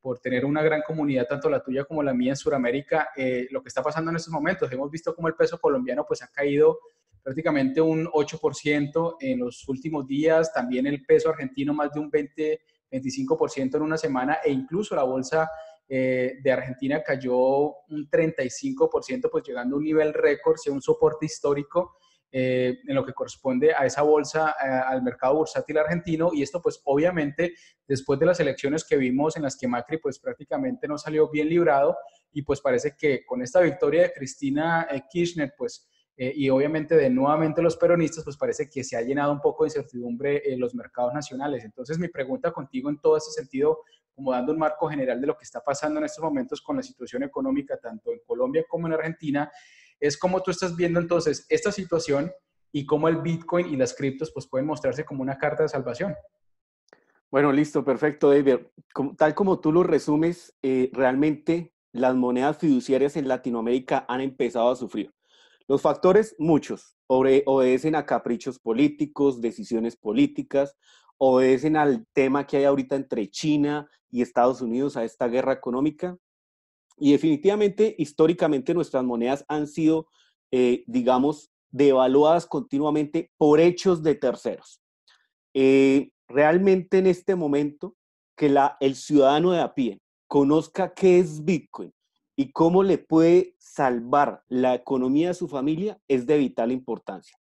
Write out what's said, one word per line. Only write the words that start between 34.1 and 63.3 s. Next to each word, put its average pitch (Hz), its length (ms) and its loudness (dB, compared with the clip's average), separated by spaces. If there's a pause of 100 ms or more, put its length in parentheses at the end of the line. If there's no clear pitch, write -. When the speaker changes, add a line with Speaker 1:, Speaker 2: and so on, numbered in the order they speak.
Speaker 1:
Cristina, 156 760 -4
eh, 139 180 -6
Kirchner, 170 480 -4
pues, - 320 -10 (280)
eh, 127 180 -4
y 135 160 0
obviamente 151 440 0
de 143 140 6
nuevamente 156 540 2
los 160 120 2
peronistas, 170 480 2
pues, 143 140 -12
parece 143 320 -4
que 127 140 -8
se 123 120 -10
ha 117 60 -2
llenado 143 300 -2
un 143 100 -4
poco 156 220 0
de 156 60 0
incertidumbre 139 840 -6
en 127 60 -6
los 123 160 -4
mercados 123 400 -6
nacionales. 139 500 -8
Entonces, 127 320 -10
mi 170 120 -6
pregunta 170 420 -4
contigo 135 400 -8
en 147 80 -6
todo 156 180 4
ese 151 140 -6
sentido, 151 480 -2 (340)
como 131 200 -6
dando 127 180 -2
un 160 80 -2
marco 156 280 -2
general 131 320 -4
de 135 60 -6
lo 147 100 -2
que - 100 -20
está - 160 -14
pasando 151 380 -4
en 151 60 -4
estos - 180 -10
momentos 143 380 -6
con 147 140 -6
la 131 80 -6
situación 123 400 -10
económica, 139 560 -6
tanto 117 320 -10
en 117 120 -8
Colombia 127 460 -2
como 170 160 -6
en 165 80 -2
Argentina, 156 580 -4 (500)
es 143 160 0
cómo 185 240 -2
tú 185 80 -4
estás 175 280 -4
viendo 175 240 0
entonces 165 480 -2
esta 156 240 0
situación 165 580 -2 (400)
y 143 140 -4
cómo 151 240 2
el 165 80 2
Bitcoin 170 500 -2
y 156 80 -4
las 127 180 0
criptos, 139 380 -6
pues, - 160 -12
pueden 131 180 -4
mostrarse 151 380 -4
como 139 180 -8
una 135 160 -6
carta 151 260 -2
de 151 60 0
salvación. 135 460 -6 (1120)
Speaker 2:
Bueno, 143 220 2
listo, 147 320 0
perfecto, 147 460 2
David. 139 300 6 (340)
Como, 139 240 -4
tal 156 180 2
como 190 240 0
tú 156 140 0
lo 180 100 6
resumes, 160 800 0
eh, 131 300 0
realmente 147 800 0 (180)
las 127 240 2
monedas 127 420 0
fiduciarias 135 600 2
en 143 100 -4
Latinoamérica 127 800 -2